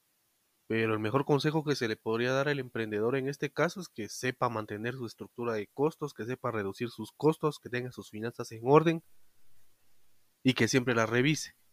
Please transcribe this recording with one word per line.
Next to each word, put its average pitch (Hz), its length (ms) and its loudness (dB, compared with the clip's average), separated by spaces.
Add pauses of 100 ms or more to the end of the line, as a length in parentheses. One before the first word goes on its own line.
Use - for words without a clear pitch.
(680)
pero 113 260 2
el 107 60 0
mejor 110 260 0
consejo 151 380 2
que 143 120 0
se 123 120 0
le 110 100 -4
podría 117 340 0
dar 139 160 0
al 143 100 0
emprendedor 113 580 -2
en 131 120 -2
este 143 240 -4
caso 170 300 -2
es 165 80 -14
que 104 200 -8
sepa 127 400 -2
mantener 110 460 -4
su 127 100 -8
estructura 117 480 -6
de 104 140 -2
costos, 147 480 -2
que 110 100 -8
sepa 127 240 -4
reducir 110 400 -2
sus - 220 -10
costos, 151 480 0
que 123 100 -16
tenga 123 220 -4
sus - 180 -14
finanzas 113 440 -8
en 113 100 -12
orden 160 400 6 (1400)
y 127 100 6
que 113 160 4
siempre 127 260 2
las 113 140 4
revise, 131 460 0 (180)